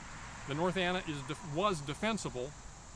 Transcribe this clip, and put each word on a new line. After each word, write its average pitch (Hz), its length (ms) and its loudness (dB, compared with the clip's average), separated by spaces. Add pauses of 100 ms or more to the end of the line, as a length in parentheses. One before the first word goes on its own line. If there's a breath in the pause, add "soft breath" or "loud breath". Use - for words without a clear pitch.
(480)
The 139 80 0
North 175 220 4
Anna 180 300 4
is 151 100 -2 (100)
def-, 147 280 -4
was 190 260 6
defensible 139 680 0 (440)